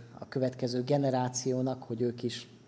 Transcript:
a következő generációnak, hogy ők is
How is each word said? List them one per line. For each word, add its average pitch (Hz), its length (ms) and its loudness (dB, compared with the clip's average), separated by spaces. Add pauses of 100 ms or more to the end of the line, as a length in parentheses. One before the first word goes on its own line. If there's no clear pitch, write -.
(200)
a - 80 -12
következő 127 560 0
generációnak, 127 1000 2
hogy 117 180 -4
ők 120 220 0
is - 240 -4 (200)